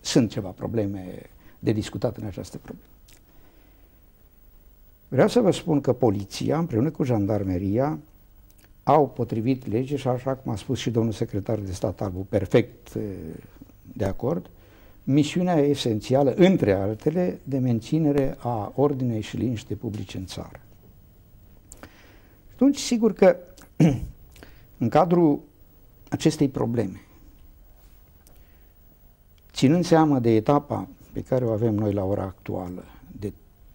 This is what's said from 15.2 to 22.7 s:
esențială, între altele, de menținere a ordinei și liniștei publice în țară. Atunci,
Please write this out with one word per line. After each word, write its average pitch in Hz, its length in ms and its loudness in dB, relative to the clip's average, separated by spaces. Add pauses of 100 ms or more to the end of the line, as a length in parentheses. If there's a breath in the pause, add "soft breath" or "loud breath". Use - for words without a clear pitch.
esențială, 135 800 2
între 175 380 4
altele, 147 720 -2
de 135 140 -4
menținere 139 800 0
a 110 380 -6
ordinei 127 440 0
și - 160 -10
liniștei 104 400 -4
publice 101 400 -10
în 92 100 -10
țară. - 340 -14 (1900 loud breath)
Atunci, 277 260 2